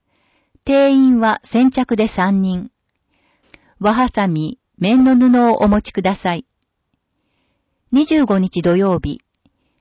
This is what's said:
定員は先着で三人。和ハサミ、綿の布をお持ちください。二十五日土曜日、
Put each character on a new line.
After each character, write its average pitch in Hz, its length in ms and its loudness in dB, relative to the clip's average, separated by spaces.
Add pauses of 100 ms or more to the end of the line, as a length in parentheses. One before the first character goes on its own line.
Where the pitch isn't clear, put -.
(640)
定 277 280 2
員 262 280 4
は 220 240 -2
先 254 260 2
着 254 280 -4
で 214 100 0
三 196 340 -2
人。 185 300 -6 (1080)
和 208 140 0
ハ 254 140 -2
サ 202 220 -4
ミ、 156 300 -6 (200)
綿 233 240 2
の 262 140 4
布 247 340 4
を 214 60 0
お 214 100 0
持 208 140 2
ち - 100 -14
く 202 100 -6
だ 185 140 -2
さ 175 200 -6
い。 160 100 -12 (1500)
二 285 140 2
十 311 180 2
五 202 160 0
日 185 220 -4
土 175 160 0
曜 190 220 0
日、 147 200 -10 (600)